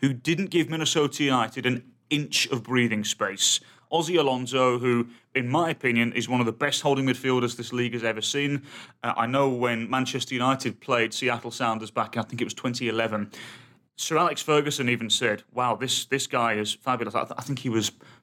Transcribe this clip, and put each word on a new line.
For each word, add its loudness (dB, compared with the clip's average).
who 2
didn't -2
give 2
Minnesota 0
United 2
an 0
inch 0
of -2
breathing 2
space. 0
Ozzie 0
Alonso, 2
who, 2
in -2
my 2
opinion, 0
is -2
one 2
of 2
the 0
best -2
holding 2
midfielders 2
this -10
league 0
has -4
ever -2
seen. -2
Uh, -2
I 2
know 2
when 0
Manchester -2
United 0
played 0
Seattle -2
Sounders -2
back, -4
I 0
think -6
it -2
was -6
twenty -4
eleven, -2
Sir -2
Alex 2
Ferguson 2
even 0
said, 0
"Wow, 2
this, -2
this -2
guy 2
is 0
fabulous." -2
I, 2
th-, -10
I -10
think -4
he -4
was 2